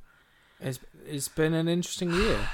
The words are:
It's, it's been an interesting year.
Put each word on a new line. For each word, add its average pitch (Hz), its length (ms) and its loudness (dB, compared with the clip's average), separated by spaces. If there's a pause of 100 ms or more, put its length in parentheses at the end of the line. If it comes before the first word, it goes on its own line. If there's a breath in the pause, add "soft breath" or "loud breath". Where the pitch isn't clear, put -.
(600 soft breath)
It's, 131 180 -6 (260)
it's 143 220 -6
been 160 260 2
an 165 140 2
interesting 175 460 0
year. 202 260 2 (140 loud breath)